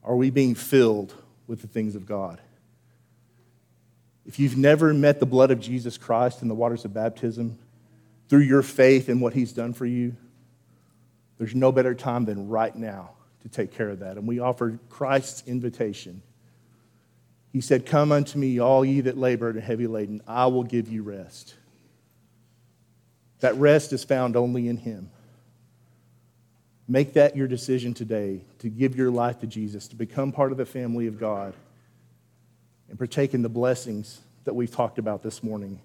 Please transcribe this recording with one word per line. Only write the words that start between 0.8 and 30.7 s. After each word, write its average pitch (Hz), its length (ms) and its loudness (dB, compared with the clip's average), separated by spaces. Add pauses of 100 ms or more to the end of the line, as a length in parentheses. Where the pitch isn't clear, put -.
with 117 140 -10
the 113 80 -18
things 107 260 -4
of 95 120 -12
God? 95 340 -8 (1900)
If - 120 -16
you've 135 180 2
never 151 380 6
met 143 260 4
the 131 60 4
blood 127 240 6
of 127 100 2
Jesus 120 380 -8
Christ 120 440 0
in 120 60 -2
the 110 60 -2
waters 117 300 -2
of 101 100 -10
baptism, 113 640 -6 (720)
through 139 120 8
your 135 220 6
faith 131 460 6
in 123 120 0
what 120 140 0
he's 123 180 -2
done 120 200 -6
for 120 140 -8
you, 123 300 -4 (1200)
there's 113 160 -6
no 131 180 4
better 127 220 2
time 120 300 -4
than 101 240 -6
right 113 260 -2
now 101 360 -12 (320)
to 113 60 -20
take - 240 -6
care 104 180 -6
of 98 100 -10
that. 95 160 -12
And 104 100 -10
we 120 120 -4
offer 120 400 -2 (100)
Christ's 135 580 -4
invitation. 117 760 -6 (1300)
He 131 80 -2
said, 123 240 2
"Come 151 280 2
unto 143 260 0
me, 131 200 0
all 131 260 4
ye 135 180 0
that 127 160 -2
labor 120 300 0
and 110 100 -6
are - 20 -10
heavy 117 260 -4
laden, 107 400 -6
I 123 200 0
will 127 160 2
give 117 260 -4
you 110 140 -8
rest." 98 520 -16 (1900)
That 123 160 2
rest 147 360 4
is 131 120 -6
found 127 320 0
only 123 320 0
in 117 100 -4
him. 104 320 -12 (1800)
Make 139 260 0
that 143 220 6
your 135 120 -2
decision 123 460 -2
today 104 500 -6 (140)
to 117 100 -8
give 123 280 -2
your 127 140 2
life 120 300 -2
to 113 60 -10
Jesus, 107 420 -10
to 117 80 -20
become 131 360 -6
part 135 200 0
of 127 60 -8
the 127 80 -4
family 120 400 -6